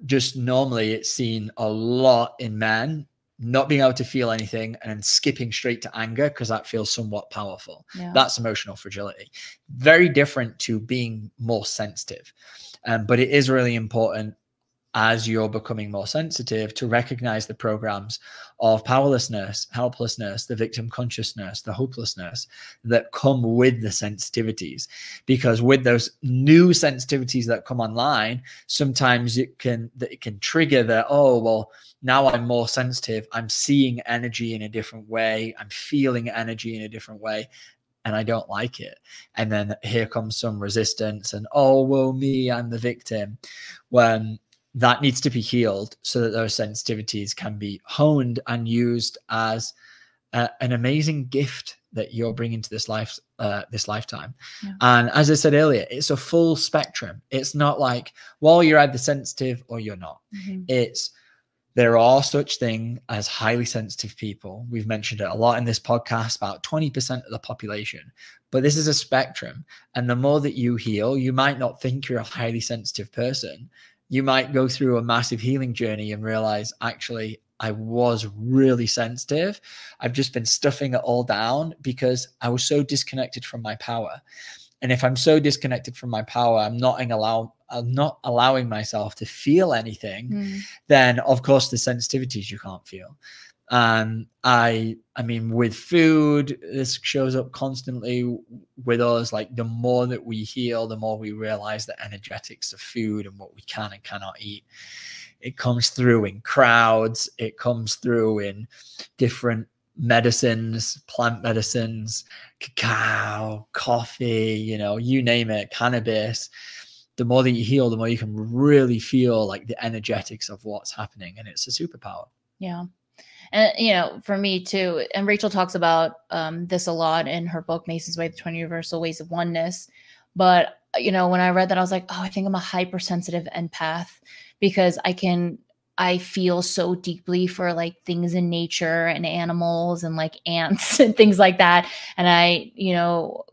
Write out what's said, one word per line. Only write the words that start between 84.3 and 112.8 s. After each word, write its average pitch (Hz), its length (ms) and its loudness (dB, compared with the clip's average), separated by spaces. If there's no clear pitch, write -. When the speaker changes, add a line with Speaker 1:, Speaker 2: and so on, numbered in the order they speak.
Speaker 1:
And 127 80 4
if 127 140 4
I'm 131 100 4
so 156 240 6
disconnected 139 580 0
from 123 140 -10
my 110 120 -4
power, 117 360 2
I'm 107 180 0
not 120 240 2
allow-, 113 520 -2
I'm 120 240 -4
not 143 320 0
allowing 127 440 4
myself 107 480 -4
to 110 100 -8
feel 165 480 2
anything, 110 560 -6
Speaker 2:
Mm. 202 300 -6
Speaker 1:
then 127 320 6
of 127 220 0
course 135 260 4
the 123 80 -4
sensitivities 123 720 -4
you 104 80 -12
can't 92 300 -14
feel. 95 280 -18
And 113 540 2
I, 117 540 2
I 127 80 -8
mean, 113 280 -4
with 117 260 0
food, 151 800 4
this 131 300 -4
shows 131 340 -2
up 131 160 -6
constantly 123 720 -6
w-, 120 200 -4
with 120 160 2
us. 117 320 2
Like, 107 220 -8
the 117 80 -4
more 123 460 0
that 123 160 -6
we 110 180 -8
heal, 117 460 -4
the 110 80 -8
more 110 200 -4
we 107 140 -10
realize 107 560 -6
the - 180 -14
energetics - 680 -14
of - 80 -20
food 107 460 -6
and 98 120 -20
what 98 160 -20
we 107 80 -20
can 107 300 -12
and 101 100 -20
cannot 95 380 -14
eat. 101 240 -16
It 127 160 -12
comes 120 340 0
through 120 340 4
in 98 160 -8
crowds. 117 880 4
It 110 200 -8
comes 117 360 -4
through 110 460 0
in 101 260 -8
different 117 500 0
medicines, 117 1120 0
plant 117 340 -2
medicines, 113 840 -4
cacao, 107 1120 -4